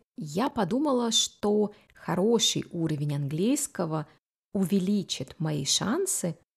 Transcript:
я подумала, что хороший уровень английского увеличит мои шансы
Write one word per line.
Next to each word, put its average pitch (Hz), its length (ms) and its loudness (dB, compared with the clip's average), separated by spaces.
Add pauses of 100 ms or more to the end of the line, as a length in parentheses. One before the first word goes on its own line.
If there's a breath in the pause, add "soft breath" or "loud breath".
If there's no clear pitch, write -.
(160)
я 185 340 -2
подумала, 240 640 0
что 208 600 2 (200 loud breath)
хороший 190 800 2
уровень 151 440 -2
английского 156 920 -2 (460 soft breath)
увеличит 196 840 0
мои 151 260 -2
шансы 240 720 0 (200)